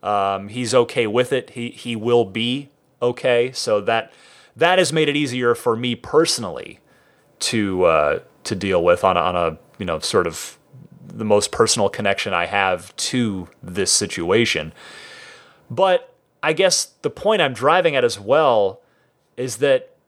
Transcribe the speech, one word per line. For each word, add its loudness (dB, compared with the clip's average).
Um, -2
he's -6
okay 2
with 0
it. -4
He, -10
he -10
will 2
be -6
okay. 0
So -2
that, -2
that 4
has 2
made 0
it -2
easier 0
for 0
me -4
personally -2
to, 0
uh, 4
to -4
deal 0
with 4
on 4
a, 2
on 0
a, -2
you -10
know, -4
sort 0
of -12
the -10
most 2
personal 2
connection -2
I 0
have -2
to -4
this -4
situation. 0
But 0
I 0
guess 2
the -2
point 0
I'm 0
driving 2
at 4
as 0
well 2
is -8
that 0